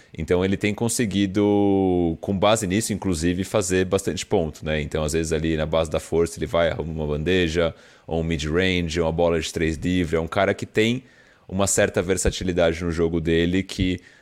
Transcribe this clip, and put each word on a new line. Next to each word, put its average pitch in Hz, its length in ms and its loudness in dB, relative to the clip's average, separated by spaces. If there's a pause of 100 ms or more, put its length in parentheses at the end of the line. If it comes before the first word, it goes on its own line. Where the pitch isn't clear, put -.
(160)
Então 87 260 0
ele 95 140 0
tem 104 160 -2
conseguido, 98 1500 2
com 101 180 -4
base 104 300 2
nisso, 98 240 0
inclusive, 90 540 0
fazer 92 400 0
bastante 95 400 -2
ponto, 82 400 -2
né? 78 160 -2
Então, 78 220 -4
às 76 100 -2
vezes, 80 180 0
ali 80 240 0
na 78 100 0
base 80 240 0
da 78 120 -4
força, - 360 -2
ele 78 100 -6
vai, 85 220 2
arruma 78 220 -6
uma 78 160 -6
bandeja, 82 680 0 (320)
ou 85 140 -4
um 82 40 -2
mid-range, 85 760 -2
uma 82 120 0
bola 85 280 2
de 78 140 -8
três 80 240 -2
livre. 85 400 0
É - 20 0
um 82 80 -4
cara 98 260 2
que - 120 -12
tem 117 380 0 (440)
uma 95 200 0
certa 101 340 2
versatilidade 87 800 0
no 85 80 0
jogo 82 300 0
dele 85 420 2
que, 92 360 -2 (220)